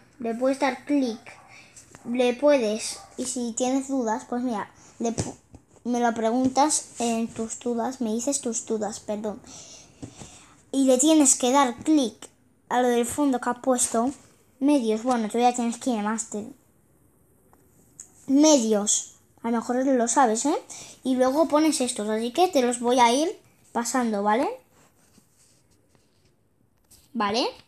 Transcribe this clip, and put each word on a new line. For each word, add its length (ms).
le 160
puedes 240
dar 260
clic, 340
le 300
puedes, 640
y 80
si 280
tienes 340
dudas, 420
pues 140
mira, 280
le 160
pu-, 200
me 160
lo 140
preguntas 840
en 280
tus 320
dudas, 420
me 120
dices 280
tus 240
dudas, 340
perdón. 420
Y 140
le 120
tienes 400
que 140
dar 320
clic 460
a 140
lo 60
del 180
fondo 340
que 100
ha 120
puesto, 500
medios, 440
bueno, 260
tú 80
ya 160
tienes 240
KineMaster. 720
Medios, 920
a 80
lo 60
mejor 280
lo 220
sabes, 400
¿eh? 160
Y 100
luego 340
pones 340
estos, 280
así 240
que 140
te 160
los 160
voy 200
a 140
ir 260
pasando, 520
¿vale? 260
Vale. 340